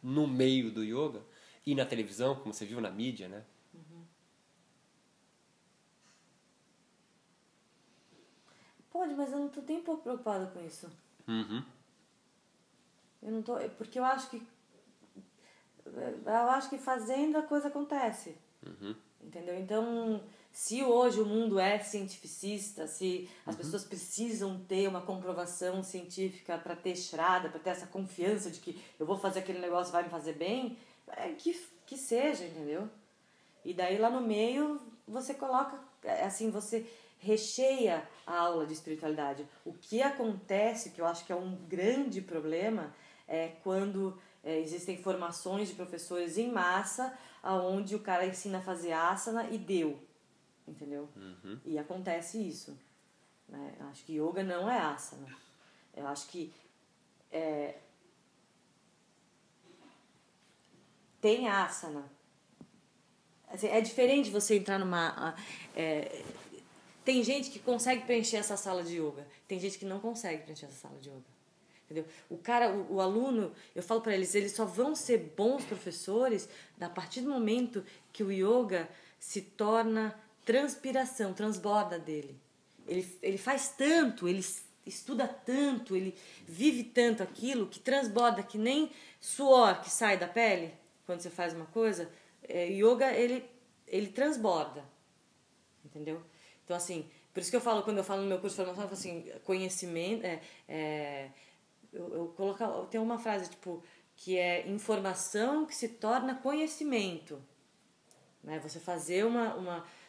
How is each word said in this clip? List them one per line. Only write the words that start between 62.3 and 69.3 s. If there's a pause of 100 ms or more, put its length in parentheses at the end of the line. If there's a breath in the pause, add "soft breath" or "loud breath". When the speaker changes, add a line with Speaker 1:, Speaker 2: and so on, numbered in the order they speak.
Speaker 2:
Assim,
é
diferente
você
entrar
numa,
a, (420 loud breath)
é, (800)
tem
gente
que
consegue
preencher
essa
sala
de
yoga, (200 loud breath)